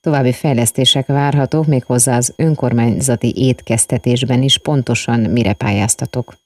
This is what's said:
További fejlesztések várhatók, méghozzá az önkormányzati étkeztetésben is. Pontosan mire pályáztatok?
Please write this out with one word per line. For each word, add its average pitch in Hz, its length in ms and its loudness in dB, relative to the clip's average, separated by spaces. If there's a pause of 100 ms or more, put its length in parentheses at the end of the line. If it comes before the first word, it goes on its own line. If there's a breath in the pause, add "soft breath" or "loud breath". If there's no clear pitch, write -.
További 135 320 0
fejlesztések 127 720 0
várhatók, 143 600 0
méghozzá 123 520 0
az 120 180 -2
önkormányzati 120 1000 0
étkeztetésben 123 1080 0
is. 131 160 4
Pontosan 123 640 0
mire 107 340 0
pályáztatok? 110 800 -4 (120)